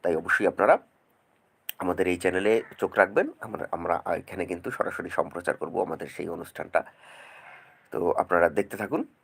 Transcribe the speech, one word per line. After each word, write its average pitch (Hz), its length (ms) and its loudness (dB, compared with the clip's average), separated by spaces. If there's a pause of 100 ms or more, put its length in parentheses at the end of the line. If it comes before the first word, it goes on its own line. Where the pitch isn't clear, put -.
তাই 85 140 2
অবশ্যই 82 300 2
আপনারা 104 320 6 (1000)
আমাদের 90 300 0
এই 87 80 2
চ্যানেলে 95 460 2 (160)
চোখ - 160 -2
রাখবেন। 110 360 4 (100)
আমরা, - 320 -8
আমরা 85 340 -2
এখানে 90 400 -4
কিন্তু 87 240 -8
সরাসরি - 400 -6
সম্প্রচার - 460 -4
করব 85 260 -4
আমাদের 80 240 -6
সেই 82 220 -10
অনুষ্ঠানটা। 85 560 -4 (1040)
তো 87 220 0
আপনারা 85 360 4
দেখতে 98 280 -2
থাকুন। 120 300 -4 (180)